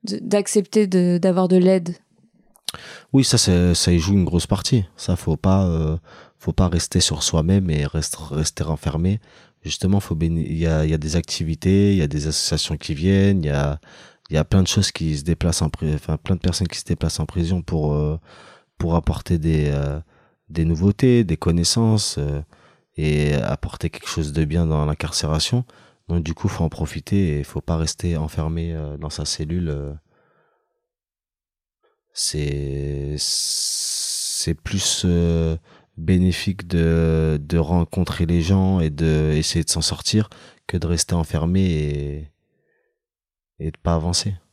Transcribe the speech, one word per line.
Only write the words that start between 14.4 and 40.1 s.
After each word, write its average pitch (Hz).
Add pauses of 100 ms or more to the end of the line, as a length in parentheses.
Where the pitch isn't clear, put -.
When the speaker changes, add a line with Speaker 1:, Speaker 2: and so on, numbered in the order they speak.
Speaker 2:
plein 95
de 90
choses -
qui 80
se 69
déplacent 85
en 78
pri-, 76
enfin, 78
plein -
de 85
personnes 87
qui -
se -
déplacent -
en 78
prison 87
pour, 76
euh, 76 (600)
pour 85
apporter 85
des, 76
euh, 71 (500)
des 80
nouveautés, 101
des 82
connaissances, 104
euh, 71 (540)
et 76
apporter -
quelque -
chose 73
de 80
bien 80
dans 76
l'incarcération. 78 (440)
Donc, 85
du 80
coup, -
faut -
en 82
profiter 80
et 71
faut -
pas 82
rester 80
enfermé, 80
euh, 76
dans 76
sa 76
cellule, 80
euh. 71 (2250)
C'est, 71
c'est -
plus, -
euh, 85 (420)
bénéfique 90
de, 82
de 82
rencontrer 85
les 85
gens 95
et 80
de 78
essayer 78
de -
s'en 82
sortir - (360)